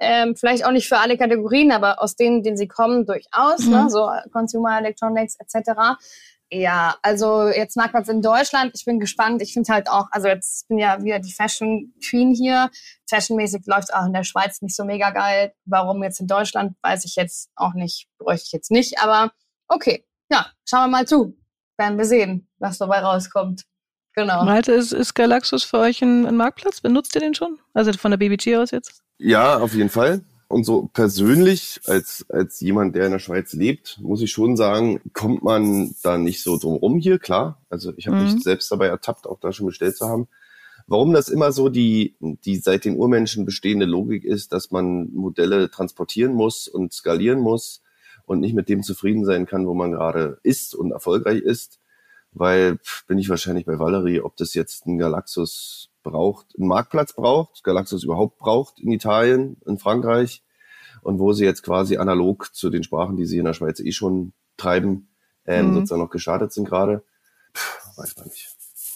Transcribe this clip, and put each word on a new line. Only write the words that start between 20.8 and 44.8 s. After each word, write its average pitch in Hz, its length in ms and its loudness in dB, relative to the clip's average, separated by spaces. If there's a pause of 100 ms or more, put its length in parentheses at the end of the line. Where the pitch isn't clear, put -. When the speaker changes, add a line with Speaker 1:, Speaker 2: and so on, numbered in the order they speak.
Speaker 1:
wir 254 80 2
mal 254 80 0
zu. 262 300 2 (420)
Werden 208 180 0
wir 214 80 0
sehen, 202 440 2 (100)
was 190 180 -6
dabei 196 240 0
rauskommt. 185 600 -2 (520)
Genau. 190 300 2
Speaker 2:
Malte, 214 280 4
ist, 240 200 2
ist - 220 -2
Galaxus 240 500 2
für - 140 0
euch 233 240 2
ein, 240 240 4
ein 233 100 0
Marktplatz? 247 460 -2
Benutzt 254 320 0
ihr 311 80 0
den 311 100 -2
schon? 330 260 -6 (140)
Also 214 220 2
von 208 160 0
der 196 80 2
B 208 100 2
B 202 80 2
G 233 220 0
aus 240 140 0
jetzt? - 300 -10 (140)
Speaker 3:
Ja, 117 420 4
auf 110 140 0
jeden 107 160 4
Fall. 151 320 2 (280)
Und 113 160 2
so 113 180 2 (100)
persönlich 120 920 4
als, - 420 -2
als - 320 -4
jemand, 95 340 0
der 92 120 2
in 95 60 0
der 95 80 -4
Schweiz 90 340 -6
lebt, 101 480 -2
muss 104 180 -4
ich 110 100 -2
schon 117 280 2
sagen, 107 420 2 (140)
kommt 110 280 -2
man 104 600 2
da 87 160 2
nicht 87 240 -2
so 85 160 0
drum 80 180 -2
rum 127 220 2
hier, 180 200 2
klar. 120 520 -2
Also 87 260 -10
ich - 100 -16
habe 196 120 0
Speaker 2:
Mhm. 196 160 2
Speaker 3:
mich 233 80 0
selbst 95 280 0
dabei 196 180 2
ertappt, - 380 -6
auch 95 140 -10
da 90 100 -4
schon 101 140 -8
bestellt 92 320 -4
zu 107 100 -6
haben. 117 220 -4 (580)
Warum 135 280 2
das 143 160 2
immer 147 220 2
so 135 180 2
die, 113 500 2
die 80 360 -6
seit 95 280 0
den 104 140 -2
Urmenschen 113 480 0
bestehende 98 400 -2
Logik 98 380 -2
ist, - 280 -4
dass 92 180 -6
man 90 440 -2